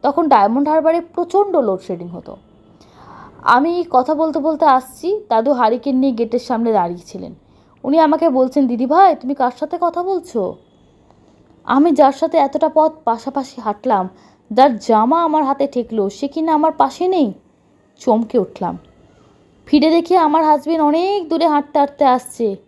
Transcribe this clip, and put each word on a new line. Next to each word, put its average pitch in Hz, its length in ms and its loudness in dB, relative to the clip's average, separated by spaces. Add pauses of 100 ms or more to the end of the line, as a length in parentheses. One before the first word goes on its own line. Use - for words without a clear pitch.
তখন 294 260 0
ডায়মন্ড 240 400 4
হারবারে 320 320 2
প্রচণ্ড 349 560 -2
লোডশেডিং 190 520 -2
হতো। 170 280 -16 (1040)
আমি 330 480 2
কথা 254 240 2
বলতে 320 240 -2
বলতে 311 260 0
আসছি, 311 640 0
দাদু 226 240 0
হারিকেন 247 440 0
নিয়ে 262 160 2
গেটের 226 260 -4
সামনে 233 340 -2
দাঁড়িয়েছিলেন। 180 640 -6 (500)
উনি 285 140 0
আমাকে 320 320 2
বলছেন, 262 360 0
"দিদি 240 200 -2
ভাই, 330 340 4
তুমি 262 140 -6
কার 254 160 -2 (100)
সাথে 311 200 -6
কথা 349 220 -4
বলছো?" 339 540 -6 (1080)
আমি 294 280 2
যার 277 200 4
সাথে 320 260 -2
এতটা 294 300 0
পথ 311 240 0 (120)
পাশাপাশি 254 560 -6
হাঁটলাম, 208 480 -4 (440)
যার 247 260 4
জামা 240 460 2
আমার 311 200 0
হাতে 277 220 -2
ঠেকলো, 226 440 -4
সে 285 180 -8
কিনা 320 260 -2
আমার 311 180 2
পাশে 320 360 -2
নেই। 302 240 0 (680)
চমকে 226 400 -2
উঠলাম। 175 400 -6 (880)
ফিরে 302 240 2
দেখি 339 260 2
আমার 320 280 2
হাজব্যান্ড 302 400 0
অনেক 339 440 0
দূরে 320 180 0
হাঁটতে 294 320 0
হাঁটতে 285 260 0
আসছে। 247 520 -2 (120)